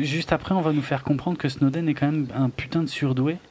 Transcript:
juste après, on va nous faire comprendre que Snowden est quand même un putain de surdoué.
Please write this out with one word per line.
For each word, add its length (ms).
juste 300
après, 220
on 60
va 100
nous 100
faire 220
comprendre 340
que 120
Snowden 400
est 40
quand 180
même 240
un 140
putain 320
de 80
surdoué. 480